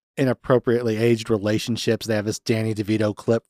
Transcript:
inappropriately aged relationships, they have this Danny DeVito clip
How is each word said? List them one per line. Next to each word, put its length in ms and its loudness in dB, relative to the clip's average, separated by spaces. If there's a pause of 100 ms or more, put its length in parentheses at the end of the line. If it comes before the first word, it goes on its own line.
(180)
inappropriately 800 0
aged 320 2
relationships, 760 0
they 100 0
have 100 -2
this 140 -4
Danny 360 -2
DeVito 400 0
clip 340 0